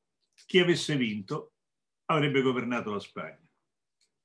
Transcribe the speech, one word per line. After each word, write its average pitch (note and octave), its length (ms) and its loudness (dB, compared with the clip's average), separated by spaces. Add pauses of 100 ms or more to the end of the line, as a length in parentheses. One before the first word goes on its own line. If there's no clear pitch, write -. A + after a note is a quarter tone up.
(460)
chi - 140 4
avesse E3+ 360 2
vinto A#2 580 -6 (520)
avrebbe C#3+ 360 2
governato A#2+ 500 -2
la G2+ 80 -4
Spagna. - 500 -14 (760)